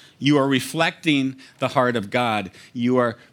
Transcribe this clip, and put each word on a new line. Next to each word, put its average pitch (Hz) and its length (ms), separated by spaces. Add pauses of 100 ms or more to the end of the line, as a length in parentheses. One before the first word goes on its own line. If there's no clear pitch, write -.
(200)
You 143 180
are 135 80
reflecting 139 880 (220)
the 131 100
heart 123 280
of 101 140
God. 110 420 (200)
You 123 260
are 117 180 (160)